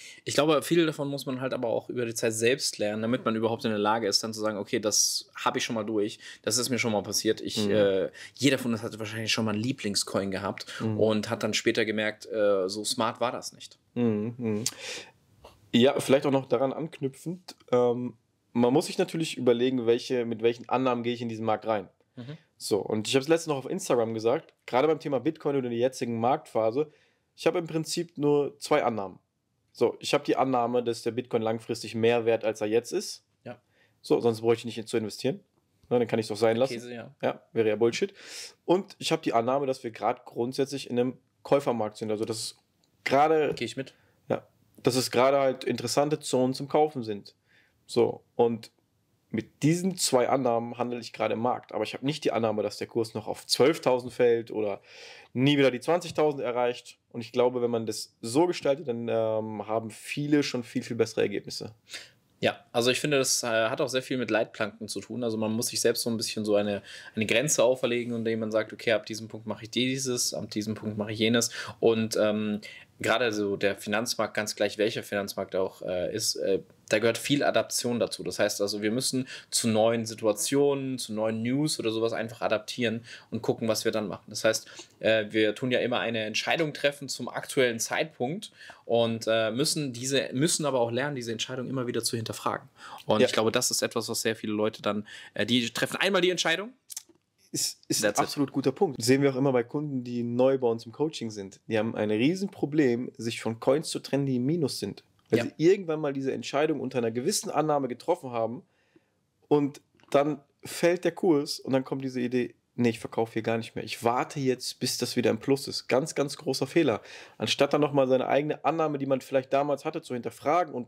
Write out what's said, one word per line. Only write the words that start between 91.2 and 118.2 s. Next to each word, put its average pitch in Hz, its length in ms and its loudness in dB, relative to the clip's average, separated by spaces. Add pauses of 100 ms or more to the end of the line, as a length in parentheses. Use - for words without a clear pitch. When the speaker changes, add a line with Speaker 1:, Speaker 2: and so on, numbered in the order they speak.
Speaker 1:
Entscheidung 127 340 -6
immer 123 200 -4
wieder 117 140 -2
zu - 140 -2
hinterfragen. 113 540 -6 (380)
Und 107 120 4
Speaker 2:
Ja. 123 80 8
Speaker 1:
ich - 60 -4
glaube, 110 180 4
das 123 200 2
ist - 100 0
etwas, 113 260 -2
was 113 140 -4
sehr 113 160 0
viele 107 160 -4
Leute 107 280 0
dann, 104 240 -2 (280)
äh, 107 120 0
die 117 280 2
treffen - 240 -2
einmal 190 240 2
die 180 80 4
Entscheidung. 180 420 -2 (800)
Speaker 2:
Ist, - 360 -6
ist - 140 0
ein 104 60 2
Speaker 1:
That's 104 120 2
it. - 60 2
Speaker 2:
absolut 139 260 -2
guter 135 220 0
Punkt. 160 260 -2
Das 113 60 -4
sehen 135 160 6
wir 139 100 4
auch 127 60 -6
immer 135 160 2
bei 120 100 4
Kunden, 139 400 -6
die 120 200 -4
neu 127 340 4
bei 127 100 0
uns 117 180 0
im 117 60 -14
Coaching 147 380 -4
sind. 98 380 -12
Die 110 100 2
haben 110 180 0
ein 107 160 0
Riesenproblem, 139 1080 2
sich 117 240 -4
von 113 200 -4
Coins 143 280 2
zu - 100 -6
trennen, 139 260 -2
die 131 100 0
im 123 100 0
Minus 147 340 0
sind. 98 260 -8 (240)
Weil 127 100 4
Speaker 1:
Ja. 117 60 0
Speaker 2:
sie - 120 -8
irgendwann 160 440 2
mal 147 100 0
diese 135 220 -4
Entscheidung 143 480 0
unter 131 160 -4
einer 117 140 2
gewissen 143 380 -2
Annahme 147 380 2
getroffen 139 440 -2
haben 117 320 -2 (840)
und 143 320 2 (320)
dann 143 300 2 (240)
fällt 175 400 2
der 165 80 2
Kurs 156 460 2
und - 120 -8
dann 131 140 2
kommt 135 180 -6
diese 127 160 -6
Idee, 123 360 -2 (220)
"Nee, 120 120 4
ich 113 100 -2
verkaufe - 340 -2
hier 113 80 -2
gar 113 160 0
nicht 113 180 -8
mehr. - 100 -8
Ich - 180 -10
warte 131 380 0
jetzt, 127 380 -2
bis - 180 -2
das - 180 -4
wieder 117 140 2
im 110 100 2
Plus 135 280 0
ist." - 200 -8
Ganz, 135 260 0
ganz 143 220 -2
großer 135 320 -4
Fehler. 135 340 2 (360)
Anstatt 143 360 2
dann 151 60 4
nochmal 143 280 4
seine 127 200 2